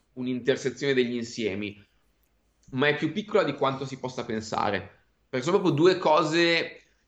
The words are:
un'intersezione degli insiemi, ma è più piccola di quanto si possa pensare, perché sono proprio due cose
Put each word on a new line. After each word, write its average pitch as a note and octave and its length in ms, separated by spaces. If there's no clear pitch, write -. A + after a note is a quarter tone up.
un'intersezione B2+ 800
degli B2 200
insiemi, G#2 720
ma C3+ 160
è D3 80
più D3+ 160
piccola G#3 320
di C#3+ 100
quanto C3+ 320
si C3 140
possa B2+ 240
pensare, G#2 840
perché B2+ 180
sono F#3 140
proprio D#3+ 180
due F3 200
cose E3 840